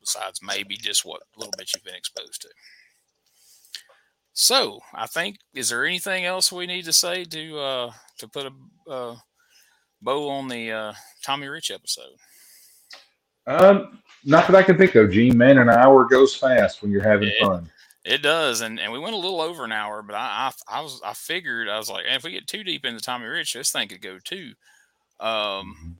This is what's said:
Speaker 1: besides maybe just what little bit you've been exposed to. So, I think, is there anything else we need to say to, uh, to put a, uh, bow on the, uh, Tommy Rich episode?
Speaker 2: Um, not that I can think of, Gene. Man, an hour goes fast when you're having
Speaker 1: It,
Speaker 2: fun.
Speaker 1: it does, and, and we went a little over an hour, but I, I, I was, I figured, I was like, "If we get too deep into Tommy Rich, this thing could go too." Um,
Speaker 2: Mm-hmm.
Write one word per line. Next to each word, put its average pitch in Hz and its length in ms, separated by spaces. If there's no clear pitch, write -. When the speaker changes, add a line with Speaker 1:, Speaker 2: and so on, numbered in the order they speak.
Speaker 1:
besides - 420
maybe 98 340
just 104 280
what - 180
little 107 220
bit 92 140
you've - 120
been 92 120
exposed - 460
to. - 60
So, 165 480
I 113 120
think, 190 320
is 123 160
there 120 160
anything 180 400
else 185 280
we 180 140
need 180 180
to 165 80
say 180 320
to, 160 340
uh, 131 340
to 113 100
put 139 180
a, - 440
uh, 123 260
bow 143 300
on 139 180
the, 117 220
uh, 110 220
Tommy 139 240
Rich 156 240
episode? 65 440
Speaker 2:
Um, 185 560
not 156 220
that 175 100
I 190 60
can 185 160
think 185 160
of, 107 160
Gene. 120 260
Man, 131 220
an 120 100
hour 127 360
goes 131 320
fast 120 460
when 104 100
you're 98 100
having 107 260
Speaker 1:
It, 101 120
Speaker 2:
fun. 90 300
Speaker 1:
it 139 180
does, 147 400
and, 110 180
and 104 120
we 120 60
went 196 160
a 214 40
little 180 220
over 160 240
an 110 80
hour, 107 300
but 104 140
I, 120 340
I, 110 100
I - 20
was, 139 240
I 104 80
figured, 135 560
I 104 100
was 110 120
like, 95 180
"If 127 160
we 175 80
get - 160
too 208 160
deep 165 200
into 117 160
Tommy 123 260
Rich, 151 280
this 123 160
thing 113 180
could 95 140
go 95 160
too." 165 360
Um, 110 80
Speaker 2:
Mm-hmm. 98 720